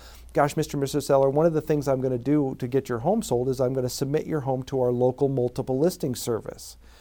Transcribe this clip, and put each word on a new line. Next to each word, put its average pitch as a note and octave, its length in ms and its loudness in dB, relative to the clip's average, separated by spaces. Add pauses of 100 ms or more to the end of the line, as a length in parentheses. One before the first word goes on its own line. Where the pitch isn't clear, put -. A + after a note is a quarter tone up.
(320)
"Gosh, D3 240 2
Mister D3+ 200 -2
and C#3+ 40 0
Missus C#3 240 -2
Seller, C3+ 240 4
one D3 160 4
of F3 80 4
the D3+ 80 0
things D3 260 0
I'm C3+ 140 0
gonna B2+ 160 0
do C3+ 420 0
to B2+ 80 -6
get C3 220 0
your A#2+ 120 -2
home G3 200 2
sold B2+ 300 0
is B2+ 100 0
I'm C3 140 0
gonna B2+ 160 -2
submit C#3 360 -2
your D#3+ 140 -2
home C3 240 -2
to C3 160 -2
our B2 100 2
local B2 380 2
multiple C3 500 -2
listing D3+ 360 0
service. - 640 -6 (220)